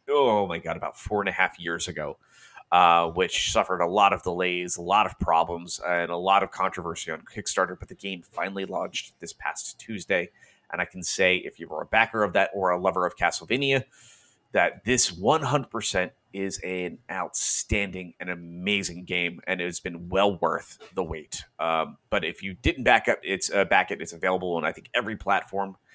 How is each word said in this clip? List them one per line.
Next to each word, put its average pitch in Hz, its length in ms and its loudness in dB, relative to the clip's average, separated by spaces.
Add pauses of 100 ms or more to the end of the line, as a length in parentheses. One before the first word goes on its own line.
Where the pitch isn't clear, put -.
oh 120 380 4
my 85 120 -4
God, 85 180 -4
about - 200 -8
four 104 240 -2
and 98 80 0
a 90 40 -2
half - 260 0
years 85 280 -4
ago, 76 320 -8 (540)
uh, 85 360 8
which 85 440 0
suffered 92 280 2
a 87 60 4
lot 98 260 4
of - 100 -2
delays, 90 540 -2
a 87 60 -10
lot 98 240 4
of - 140 -8
problems, 85 640 0
and 85 240 0
a 87 60 -4
lot 95 260 4
of 95 80 -4
controversy 87 640 -4
on 80 100 -8
Kickstarter. 92 560 -4
But - 100 -16
the 95 60 -14
game 95 280 -12
finally 95 420 -6
launched 92 560 -6
this - 120 -12
past - 460 -8
Tuesday. 92 520 -4 (420)
And 85 80 -6
I 87 60 0
can 90 180 -12
say, 92 320 4
if - 240 -8
you 82 80 -12
were 78 140 -6
a - 40 -8
backer 110 380 2
of 90 80 -2
that 98 220 4
or 95 160 2
a 90 80 2
lover 90 280 2
of 87 100 -2
Castlevania, 127 680 0 (680)
that 90 320 2
this 120 280 2
one 117 300 2
hundred 135 280 0
percent 95 420 -2 (200)
is 98 280 -4
an 90 380 -6 (120)
outstanding 92 1080 -4
and 90 100 -8
amazing 90 720 -4
game, 87 440 -4
and 90 120 -2
it's 87 200 -4
been 87 280 -10
well 95 320 2
worth - 380 -2 (160)
the 95 80 -2
wait. 80 400 -8 (160)
Um, 80 380 0 (120)
but 92 160 0
if 85 160 -6
you 95 140 -8
didn't 151 300 -2
back 113 240 6
up, 113 160 2
it's, 92 260 -2
uh, 98 140 4
back 92 260 4
it, 80 100 -6
it's 80 120 -10
available 90 420 0
on, 80 100 -2
I 80 60 2
think, - 240 -14
every 113 220 -2
platform, 98 600 -2 (180)